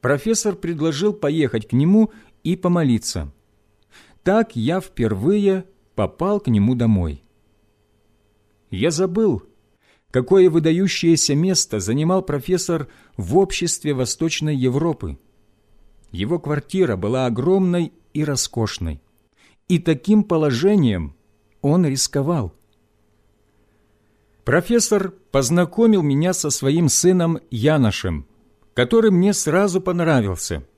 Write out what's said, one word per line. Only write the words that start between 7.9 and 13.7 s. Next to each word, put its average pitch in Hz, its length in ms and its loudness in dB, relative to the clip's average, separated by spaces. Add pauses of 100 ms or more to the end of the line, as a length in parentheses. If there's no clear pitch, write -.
Я 110 220 -2
забыл, 185 520 -2 (680)
какое 180 380 4
выдающееся 165 880 2
место 170 440 0
занимал 151 440 0
профессор 160 640 -4 (300)
в 101 200 -2
обществе 180 560 -2